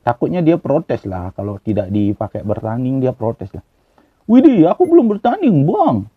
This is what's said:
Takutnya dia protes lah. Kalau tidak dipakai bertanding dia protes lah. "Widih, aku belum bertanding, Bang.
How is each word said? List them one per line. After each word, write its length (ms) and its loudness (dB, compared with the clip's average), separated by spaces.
Takutnya 400 -4
dia 160 2
protes 480 -4
lah. 320 -10
Kalau 240 -8
tidak 320 -4
dipakai 480 -4
bertanding 640 -4
dia 80 0
protes 400 -8
lah. 80 -14
"Widih, 460 6
aku 180 0
belum 240 4
bertanding, 560 0
Bang. 480 0